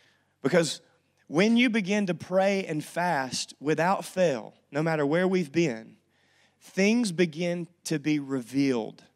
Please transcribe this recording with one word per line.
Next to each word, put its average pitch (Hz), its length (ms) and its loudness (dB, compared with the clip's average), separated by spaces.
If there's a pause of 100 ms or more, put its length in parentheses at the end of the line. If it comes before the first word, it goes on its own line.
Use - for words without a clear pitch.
(420)
Because 160 380 0 (480)
when 214 300 2
you 247 120 4
begin 208 380 0
to 180 60 -2
pray 190 520 0
and 151 180 -4
fast 156 760 -4
without 160 460 0
fail, 131 480 0 (180)
no 143 100 -2
matter 160 240 0
where 175 220 2
we've 180 240 0
been, 131 440 -2 (640)
things 208 520 0
begin 175 560 -2 (160)
to 156 160 -2
be 151 180 0
revealed 131 840 -2 (120)